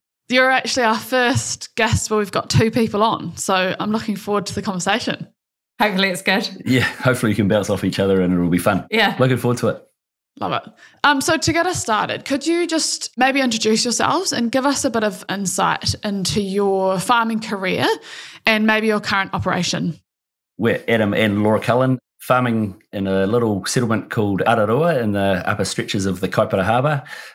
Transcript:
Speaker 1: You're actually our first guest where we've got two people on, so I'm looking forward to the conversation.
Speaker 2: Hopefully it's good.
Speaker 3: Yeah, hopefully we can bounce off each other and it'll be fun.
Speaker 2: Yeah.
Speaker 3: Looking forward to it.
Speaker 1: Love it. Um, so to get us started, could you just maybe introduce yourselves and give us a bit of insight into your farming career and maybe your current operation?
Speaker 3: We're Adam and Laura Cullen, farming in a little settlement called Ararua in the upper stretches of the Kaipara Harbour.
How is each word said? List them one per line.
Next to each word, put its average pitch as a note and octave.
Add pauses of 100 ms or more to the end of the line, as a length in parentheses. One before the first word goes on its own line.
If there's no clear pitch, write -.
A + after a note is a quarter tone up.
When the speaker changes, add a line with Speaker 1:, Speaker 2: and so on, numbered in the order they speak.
(300)
Speaker 1:
You're C4
actually B3+
our A3
first -
guest A3
where G#3+
we've G3+
got -
two A3+
people A3
on, F3+
so F#3
I'm G3+
looking G#3+
forward G3+
to -
the G3
conversation. F#3+ (500)
Speaker 2:
Hopefully G3
it's F3+
good. G3 (160)
Speaker 3:
Yeah, A#2+
hopefully A#2+
we G2
can G#2+
bounce G2+
off G2
each F#2+
other G2
and F2+
it'll F2
be E2+
fun. F#2+
Speaker 2:
Yeah. A3
Speaker 3:
Looking B2+
forward A#2+
to A2+
it. - (540)
Speaker 1:
Love F3
it. - (320)
Um, C#4
so E4
to E4
get E4+
us F4
started, G#3
could C#4
you E4+
just -
maybe C4+
introduce A3
yourselves D4
and A#3
give C4
us C#4
a C4
bit A3
of G3+
insight F#3
into G3+
your F#3+
farming A3+
career F#3+ (600)
and A3
maybe A3
your G#3+
current G3
operation? F3 (560)
Speaker 3:
We're A2+
Adam G#2+
and G#2
Laura G#2+
Cullen, B2+ (220)
farming A2+ (100)
in G2
a G2
little A2
settlement A2
called G2+
Ararua A#2
in G#2+
the G2
upper G2
stretches G2+
of F#2
the F#2
Kaipara G#2
Harbour. B2+ (320)